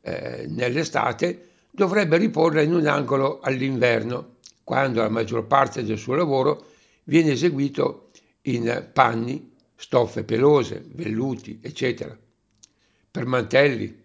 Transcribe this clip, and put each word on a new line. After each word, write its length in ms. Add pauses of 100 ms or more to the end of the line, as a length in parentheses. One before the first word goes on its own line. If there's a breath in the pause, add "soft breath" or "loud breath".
eh, 480
nell'estate, 1000 (200 soft breath)
dovrebbe 480
riporla 460
in 120
un 120
angolo 540
all'inverno, 960 (260)
quando 380
la 80
maggior 400
parte 340
del 160
suo 160
lavoro 520 (360 loud breath)
viene 300
eseguito 800 (320 soft breath)
in 500
panni, 580 (240)
stoffe 480
pelose, 720
velluti, 680
eccetera, 560 (960)
per 160
mantelli 800